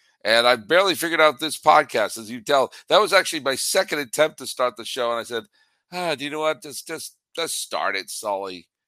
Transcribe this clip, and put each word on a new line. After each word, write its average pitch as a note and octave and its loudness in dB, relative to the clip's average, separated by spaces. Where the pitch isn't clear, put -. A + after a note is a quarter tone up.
And A#2 4
I've A#2+ 2
barely F3+ 2
figured E3 0
out D3+ 4
this D#3 -6
podcast, C#3 4
as A2 -12
you A#2+ -10
tell. C3 0
That E3+ 6
was G3+ 2
actually E3+ 2
my C3+ 0
second F3 -2
attempt D3+ -2
to B2+ -12
start B2 -2
the A#2 -12
show, A#2+ -4
and A#2 -4
I - -10
said, A2+ -8
"Ah, F3 -4
do C3 -10
you D3 -6
know D#3 -6
what? D#3 -2
Just, C#3+ -14
just, - -12
just - -6
start F#2 -4
it, F#2+ -8
Sully. G2 -8